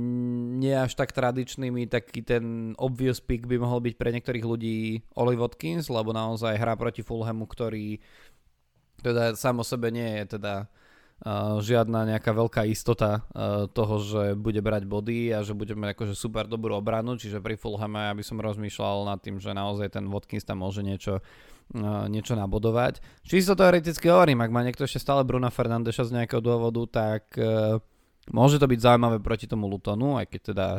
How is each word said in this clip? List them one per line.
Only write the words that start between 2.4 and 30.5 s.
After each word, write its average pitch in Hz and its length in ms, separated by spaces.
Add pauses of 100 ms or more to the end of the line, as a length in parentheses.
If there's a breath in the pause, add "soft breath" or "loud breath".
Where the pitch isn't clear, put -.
obvious 127 440
pick 117 240
by 120 120
mohol 120 260
byť 120 140
pre 120 160
niektorých 120 320
ľudí 113 340 (380)
Oli 123 200
Watkins, 151 520
lebo 113 240
naozaj 110 440
hrá 113 200
proti 117 240
Fulhamu, 113 460
ktorý 107 580 (960 soft breath)
teda 117 360
sám 123 260
o 113 60
sebe 117 240
nie 117 140 (160)
je 104 180
teda, 101 300 (500 soft breath)
eh, - 120 (280)
žiadna 113 520
nejaká 110 220
veľká 113 360
istota, 110 580
eh, 104 440
toho, 107 280
že 104 260 (100)
bude 104 260
brať 104 260
body 113 460
a 107 80
že 104 160
bude 104 160
mať 104 240
akože 104 180
super 110 320
dobrú 110 300
obranu, 110 400
čiže 104 240
pri 107 160
Fulhame 107 560
ja - 20
by 101 100
som 113 140
rozmýšľal 101 720
nad 101 120
tým, 98 200
že 101 120
naozaj 101 380
ten 101 160
Watkins 101 380
tam 98 160
môže 98 240
niečo, 98 400 (460 loud breath)
eh, 117 100 (280)
niečo 110 280
nabodovať. 110 640 (240 soft breath)
Čisto 190 320
teoreticky 175 500
hovorím, 170 380
ak 113 80
má 120 160
niekto 123 160
ešte 131 160
stále 139 240
Bruna 127 240
Fernandeša 117 560
z 120 140
nejakého 117 260
dôvodu, 117 420
tak, 110 380 (120)
eh, 110 440 (480)
môže 139 300
to 139 100
byť 123 120
zaujímavé 120 380
proti 110 300
tomu 107 180
Lutonu, 104 480
aj 113 140
keď - 180
teda 98 220 (120)